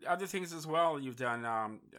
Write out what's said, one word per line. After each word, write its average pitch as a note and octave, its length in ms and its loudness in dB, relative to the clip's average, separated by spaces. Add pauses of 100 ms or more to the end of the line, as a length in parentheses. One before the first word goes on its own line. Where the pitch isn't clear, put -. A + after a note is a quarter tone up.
uh, E3+ 40 0
other F3+ 180 2
things F3 260 -4
as D#3 120 -6
well D#3+ 340 4
you've C3 180 -4
done. A#2+ 280 0
Um, A2 360 -2 (180)